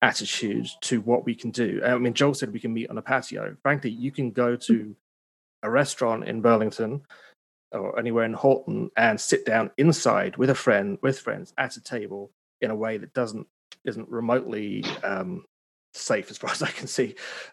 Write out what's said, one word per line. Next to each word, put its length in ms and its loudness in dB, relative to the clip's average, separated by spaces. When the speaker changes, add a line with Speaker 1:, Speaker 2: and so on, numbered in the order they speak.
Speaker 1:
attitude 680 2
to 200 0
what 240 2
we 80 -2
can 160 -6
do. 340 -2
I 140 2
mean, 160 0
Joel 200 4
said 180 -6
we 80 -8
can 120 -4
meet 160 -4
on 80 -8
a 60 -6
patio. 600 -4
Frankly, 280 0
you 200 -4
can 200 -2
go 260 2
to 160 0
Speaker 2:
Mm-hmm. 200 2
Speaker 1:
a 60 -2
restaurant 580 0
in 120 -4
Burlington 640 2
or 260 -4
anywhere 260 2
in 100 -2
Halton 600 2
and 240 4
sit 240 2
down 320 2
inside 600 4
with 120 4
a 60 4
friend, 480 2
with 160 2
friends 400 -8
at 180 -2
a 60 -18
table 480 -8
in 100 0
a 60 -2
way 200 -2
that 160 -10
doesn't, 360 -4
isn't 240 -8
remotely, 760 -2
um, 420 -4
safe 380 -4
as 60 -16
far 140 -6
<laughs> 80 -4
as 40 -4
I 80 -2
can 160 -12
see. 280 -2